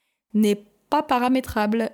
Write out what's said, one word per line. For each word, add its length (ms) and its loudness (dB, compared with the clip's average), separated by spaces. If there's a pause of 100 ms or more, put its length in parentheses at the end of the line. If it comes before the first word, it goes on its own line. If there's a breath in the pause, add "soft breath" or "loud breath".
(340)
n'est 280 2 (280)
pas 120 0
paramétrable 920 0